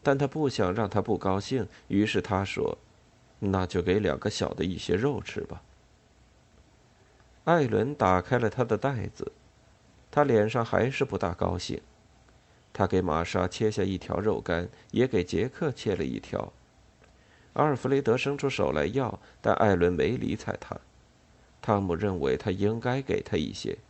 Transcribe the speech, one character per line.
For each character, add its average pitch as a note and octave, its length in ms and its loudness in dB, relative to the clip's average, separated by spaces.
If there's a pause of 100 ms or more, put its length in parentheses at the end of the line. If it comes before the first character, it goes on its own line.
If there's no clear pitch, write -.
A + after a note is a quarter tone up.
但 C#3 140 4
他 C#3+ 100 2
不 D3 220 0
想 F#2 240 0
让 G#2+ 160 0
他 G2+ 120 0
不 G2 160 0
高 F#2+ 220 0
兴， A2 280 -4 (200)
于 G2+ 180 4
是 G2+ 160 0
他 G2 220 0
说 - 340 -4 (640)
：“那 F#2+ 260 0
就 F2 160 -2
给 F2+ 180 2
两 E2+ 200 0
个 G#2 100 -2
小 - 240 -4
的 - 120 -2
一 F2+ 120 -4
些 - 180 -2
肉 A2+ 260 -2
吃 - 200 -8
吧。” - 200 -12 (1800)
艾 D#3+ 180 4
伦 A2+ 320 0
打 F#2 260 4
开 B2+ 160 0
了 A#2 120 2
他 B2+ 140 -2
的 A2+ 140 0
袋 A#2+ 300 -2
子， - 240 -10 (800)
他 D3 120 4
脸 A2 260 4
上 A#2 160 0
还 G#2+ 240 2
是 C3+ 160 -2
不 G2+ 120 -6
大 F2 160 -2
高 F2+ 240 -2
兴。 - 220 -6 (920)
他 G2+ 120 2
给 F#2 160 2
玛 E2 220 2
莎 F#2 240 0
切 A2 240 0
下 G#2 120 -2
一 F#2+ 140 -2
条 - 220 -4
肉 G2+ 220 0
干， F2 260 -2 (240)
也 A#2 160 2
给 F#2+ 160 0
杰 F2 240 -2
克 D3+ 240 -4
切 G#2 240 -2
了 F2 80 -2
一 A#1+ 160 -4
条。 - 320 -6 (1000)
阿 C3+ 100 2
尔 D3 100 4
弗 B2+ 140 -4
雷 C3+ 140 4
德 A#2+ 160 2
伸 C#3 200 -2
出 C#3 120 -2
手 E2 240 0
来 D2 140 2
要， B2 300 -2 (240)
但 G#2+ 140 2
艾 G2+ 200 4
伦 F2 180 4
没 F2+ 240 0
理 - 180 -2
睬 - 240 -8
他。 - 180 -10 (840)
汤 G#2 200 2
姆 F2+ 140 0
认 F#2 240 -2
为 C2+ 160 2
他 - 160 -4
应 G2+ 280 0
该 B2 220 -2
给 G2 200 -2
他 - 160 -4
一 A1 160 -2
些。 - 240 -6 (120)